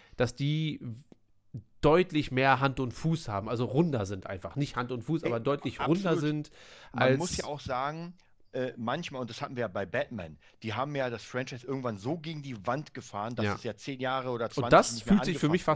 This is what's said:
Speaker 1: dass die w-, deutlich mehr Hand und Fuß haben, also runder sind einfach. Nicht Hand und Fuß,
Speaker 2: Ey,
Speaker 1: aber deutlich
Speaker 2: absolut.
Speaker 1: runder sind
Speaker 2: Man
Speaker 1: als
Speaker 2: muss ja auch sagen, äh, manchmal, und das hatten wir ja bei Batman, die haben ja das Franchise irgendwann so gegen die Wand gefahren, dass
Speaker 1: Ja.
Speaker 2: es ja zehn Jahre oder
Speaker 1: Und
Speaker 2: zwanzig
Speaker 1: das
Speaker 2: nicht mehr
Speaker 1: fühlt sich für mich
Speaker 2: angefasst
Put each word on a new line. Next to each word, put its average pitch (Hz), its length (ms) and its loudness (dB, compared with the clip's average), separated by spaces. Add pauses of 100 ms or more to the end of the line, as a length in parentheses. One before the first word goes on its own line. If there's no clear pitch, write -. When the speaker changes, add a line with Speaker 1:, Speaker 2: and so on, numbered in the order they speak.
(160)
Speaker 1:
dass 123 180 2
die 151 460 0
w-, - 800 -16 (220)
deutlich 156 480 6
mehr 131 300 6
Hand 135 200 2
und 123 120 -2
Fuß 160 360 0
haben, 104 220 -2
also 120 160 0
runder 131 400 2
sind 95 200 -6
einfach. 95 300 -8
Nicht 143 200 -2
Hand 127 160 -2
und 117 100 -4
Fuß, 156 220 0
Speaker 2:
Ey, - 60 2
Speaker 1:
aber 117 100 0
deutlich 139 400 -2
Speaker 2:
absolut. 160 240 4
Speaker 1:
runder 170 120 4
sind 151 340 -2 (440)
Speaker 2:
Man - 80 2
Speaker 1:
als 131 160 6
Speaker 2:
muss 175 180 -4
ja - 100 -4
auch 143 140 -8
sagen, 151 540 -4 (420)
äh, 127 220 -2
manchmal, 131 420 -4
und 117 80 -4
das 117 140 -8
hatten 143 140 -8
wir 123 60 -4
ja 110 60 -2
bei 98 160 -2
Batman, 92 540 -4 (240)
die 110 100 -4
haben 139 240 -2
ja 131 140 0
das 110 120 -8
Franchise 127 440 -8
irgendwann 127 320 -4
so 127 180 -2
gegen 156 260 -8
die 117 240 -8
Wand 143 280 -2
gefahren, 113 420 -6
dass 113 80 0
Speaker 1:
Ja. 101 100 2
Speaker 2:
es - 100 -12
ja 107 120 -4
zehn 135 240 -10
Jahre 131 300 -2
oder 117 160 0
Speaker 1:
Und - 80 -6
Speaker 2:
zwanzig 123 160 0
Speaker 1:
das 160 240 8
Speaker 2:
nicht 113 120 -8
mehr 196 80 6
Speaker 1:
fühlt - 120 4
sich 160 120 0
für 147 100 2
mich 175 120 4
Speaker 2:
angefasst - 40 -10 (100)